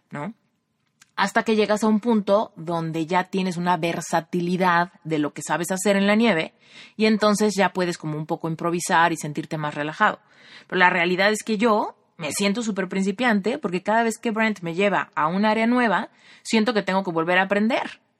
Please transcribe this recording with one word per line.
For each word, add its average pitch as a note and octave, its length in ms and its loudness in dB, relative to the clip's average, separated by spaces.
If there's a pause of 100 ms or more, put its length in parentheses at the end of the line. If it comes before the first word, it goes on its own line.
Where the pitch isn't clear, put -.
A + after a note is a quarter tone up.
(120)
¿no? D3+ 220 -10 (840)
Hasta G3+ 260 0
que A3 140 0
llegas G#3 260 2
a A3 40 2
un G#3+ 120 4
punto G#3+ 560 2
donde E3 500 -4
ya F3+ 200 0
tienes F#3 320 -2
una F3+ 180 2
versatilidad F3 1160 0 (100)
de D#3 160 -2
lo D3 140 -2
que - 80 -14
sabes E3 300 -4
hacer G3 260 2
en G3 100 2
la G#3 80 4
nieve, G#3+ 380 2 (420)
y G#3+ 120 0
entonces G#3+ 460 2
ya F#3+ 200 2
puedes F3 240 -2
como D#3 200 -6
un D#3 80 -8
poco E3 220 -6
improvisar E3+ 640 0
y D#3+ 60 -4
sentirte D#3 400 -8
más D3+ 180 -6
relajado. D3+ 440 -2 (480)
Pero F#3 120 -4
la F3+ 100 6
realidad F3+ 440 2
es G#3 100 -4
que A3 140 -2
yo A#3+ 380 0 (240)
me D3+ 120 -6
siento G3+ 320 0
súper F#3+ 260 -4
principiante, G#3 680 0
porque F3+ 240 -4
cada A3 180 2
vez A3+ 160 -2
que A#3+ 140 -4
Brent G#3+ 300 -2
me E3 120 -6
lleva F3+ 400 0
a D3+ 140 0
un F#3+ 180 0
área A3 220 2
nueva, A#3 420 0 (320)
siento A3+ 320 0
que G#3 80 2
tengo F#3+ 220 -2
que F#3+ 80 -4
volver E3 260 0
a F#3+ 60 4
aprender, G#3 560 -2 (200)